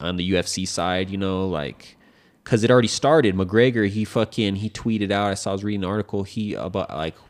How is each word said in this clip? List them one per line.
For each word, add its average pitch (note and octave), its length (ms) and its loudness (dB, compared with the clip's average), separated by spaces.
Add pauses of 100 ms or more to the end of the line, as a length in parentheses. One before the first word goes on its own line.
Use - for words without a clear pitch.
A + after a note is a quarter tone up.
on F2 160 -4
the F2 80 -2
U F#2 120 2
F F2 120 0
C F#2+ 160 -4
side, F#2 460 -2
you G2 80 -6
know, F#2+ 280 -2
like, D2 500 -8 (480)
'cause A2 200 0
it A#2 60 4
already B2 180 6
started. C#3 480 4
McGregor, G#2+ 520 2
he G#2+ 180 -2
fucking, A2 500 0
he G#2+ 140 -4
tweeted G#2 400 -2
out, G2+ 200 2
I G2 40 -2
saw, G2 160 -4
I - 20 0
was G2 120 -4
reading G#2 200 -2
an F2+ 60 -2
article, G2+ 340 -2
he, G#2 300 -6
about, F2+ 360 -4
like, D#2+ 240 -6 (160)